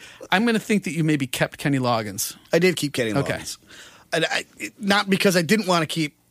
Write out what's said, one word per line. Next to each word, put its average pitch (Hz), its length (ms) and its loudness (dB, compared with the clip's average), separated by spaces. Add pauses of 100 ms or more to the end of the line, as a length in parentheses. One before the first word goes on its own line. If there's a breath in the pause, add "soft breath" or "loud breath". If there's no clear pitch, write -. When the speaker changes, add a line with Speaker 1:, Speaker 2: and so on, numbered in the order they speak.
(320 loud breath)
Speaker 1:
I'm 202 140 4
gonna 226 140 2
think 202 240 0
that 175 80 -4
you 160 120 0
maybe 151 240 2
kept - 300 -4
Kenny 143 220 0
Loggins. 113 560 -2 (180)
Speaker 2:
I 165 60 6
did 175 160 4
keep 143 180 -4
Kenny 113 200 0
Speaker 1:
Okay. 135 200 0
Speaker 2:
Loggins. - 240 -10 (540 loud breath)
And 160 200 0
I, - 140 -2 (120)
it, - 220 -10
not 202 300 2
because 190 280 4
I 180 40 4
didn't 175 260 0
wanna 170 180 2
keep 151 300 -4 (160)